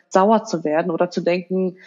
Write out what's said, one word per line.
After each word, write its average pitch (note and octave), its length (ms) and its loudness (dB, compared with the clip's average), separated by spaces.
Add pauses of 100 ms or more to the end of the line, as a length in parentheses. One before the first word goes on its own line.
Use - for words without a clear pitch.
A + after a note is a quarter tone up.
sauer G#3 360 4
zu E3 200 -6
werden D#3+ 260 0
oder E3+ 180 0
zu F#3 120 -6
denken F3+ 560 -2 (100)